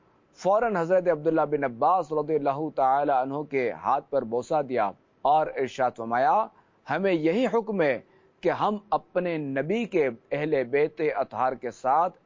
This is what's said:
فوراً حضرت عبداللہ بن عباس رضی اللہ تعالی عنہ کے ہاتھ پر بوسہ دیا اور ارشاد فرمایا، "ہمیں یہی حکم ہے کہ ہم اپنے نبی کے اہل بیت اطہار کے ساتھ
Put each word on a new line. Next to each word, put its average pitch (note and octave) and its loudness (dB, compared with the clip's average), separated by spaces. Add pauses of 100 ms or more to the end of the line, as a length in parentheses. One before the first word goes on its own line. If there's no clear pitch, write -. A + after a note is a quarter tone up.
(340)
فوراً G#3+ 0
حضرت F3 2
عبداللہ D#3+ 2
بن D3 0
عباس D3+ 0
رضی D3+ 0
اللہ C#3+ -2
تعالی C#3 2
عنہ C3+ 0
کے B2+ 0
ہاتھ G#2 -2
پر C3 0
بوسہ B2 -2
دیا A#2 0 (320)
اور D3+ 4
ارشاد B2+ -2
فرمایا، C3 0 (440)
"ہمیں F#3 0
یہی E3+ 2
حکم G3+ -2
ہے C3 2 (400)
کہ F3 -2
ہم E3+ 0 (140)
اپنے E3+ -2
نبی D3+ -2
کے D#3 0 (200)
اہل C#3+ 0
بیت C#3+ 0 (160)
اطہار B2+ -2
کے A#2+ -8
ساتھ D#3 0